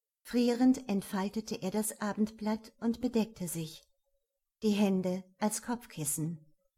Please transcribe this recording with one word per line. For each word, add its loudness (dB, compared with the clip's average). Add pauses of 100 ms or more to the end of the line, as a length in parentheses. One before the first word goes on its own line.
(240)
Frierend 4
entfaltete -4
er -2
das -2
Abendblatt -2
und -2
bedeckte 0
sich. -8 (760)
Die 4
Hände 2 (140)
als 0
Kopfkissen, -6 (320)